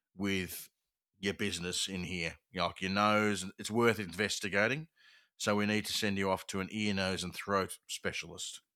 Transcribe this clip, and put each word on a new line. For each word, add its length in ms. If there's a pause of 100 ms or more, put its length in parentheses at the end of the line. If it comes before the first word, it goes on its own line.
(160)
with 540 (500)
your 140
business 540
in 160
here, 340 (160)
like 280
your 100
nose. 540 (120)
It's 120
worth 300
investigating. 880 (500)
So 180
we 100
need 200
to 80
send 240
you 120
off 180
to 120
an 120
ear, 220
nose, 300
and 100
throat 440 (100)
specialist." 760 (120)